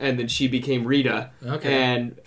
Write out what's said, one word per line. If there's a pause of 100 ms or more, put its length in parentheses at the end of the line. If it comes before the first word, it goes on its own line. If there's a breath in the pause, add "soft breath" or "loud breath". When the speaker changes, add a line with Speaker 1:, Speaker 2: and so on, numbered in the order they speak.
Speaker 1:
and
then
she
became
Rita. (160)
Speaker 2:
Okay.
Speaker 1:
And,